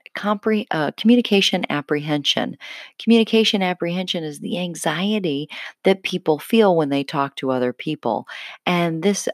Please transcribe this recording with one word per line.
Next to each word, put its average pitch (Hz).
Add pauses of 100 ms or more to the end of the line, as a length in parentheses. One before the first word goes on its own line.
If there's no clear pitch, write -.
(160)
compre-, 208
uh, 151
communication 208
apprehension. 147 (420)
Communication 220
apprehension 180
is 147
the 170
anxiety 170 (340)
that 190
people 165
feel 208
when 151
they 139
talk 139
to 131
other 123
people. 131 (380)
And 170
this 196